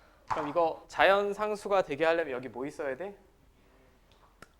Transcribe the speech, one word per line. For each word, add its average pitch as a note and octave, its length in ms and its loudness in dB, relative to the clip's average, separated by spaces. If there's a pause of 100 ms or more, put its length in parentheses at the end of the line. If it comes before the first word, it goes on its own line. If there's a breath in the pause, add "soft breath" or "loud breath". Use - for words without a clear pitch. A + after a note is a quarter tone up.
(300 soft breath)
그럼 D3+ 180 -4
이거 D#3+ 400 -2
자연상수가 G3+ 920 2
되게 D3+ 240 -2
하려면 E3 260 2
여기 B2+ 160 -6
뭐 A#2+ 160 -8
있어야 C#3+ 320 -6
돼? G3 180 -12 (1500 soft breath)